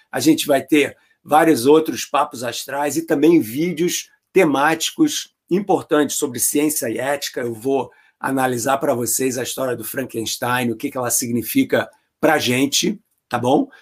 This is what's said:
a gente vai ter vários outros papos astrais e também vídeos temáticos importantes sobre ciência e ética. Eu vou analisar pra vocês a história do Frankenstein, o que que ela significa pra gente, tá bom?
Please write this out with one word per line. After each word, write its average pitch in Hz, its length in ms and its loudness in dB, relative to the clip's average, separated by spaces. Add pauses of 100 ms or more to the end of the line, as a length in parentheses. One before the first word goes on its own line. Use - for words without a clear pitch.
(120)
a - 80 -4
gente 139 260 2
vai 135 160 2
ter 143 360 0 (260)
vários 147 420 4
outros 151 380 4
papos 139 400 -4
astrais 135 540 -4
e 165 80 -4
também 156 340 6
vídeos 151 720 -2 (240)
temáticos 156 1000 0 (160)
importantes 156 680 0
sobre 123 240 -4
ciência 147 480 -2
e 110 80 -6
ética. 139 420 -6
Eu 120 140 -4
vou 123 360 -2 (300)
analisar 131 600 0
pra 147 140 0
vocês 123 440 -2
a 123 60 -4
história 127 340 -6
do 104 80 -14
Frankenstein, 120 840 -4
o 110 40 -6
que 139 160 -6
que - 60 -10
ela 123 120 -4
significa 120 800 0 (300)
pra 151 180 2
gente, 139 600 0 (300)
tá 120 80 -2
bom? 131 320 2 (120)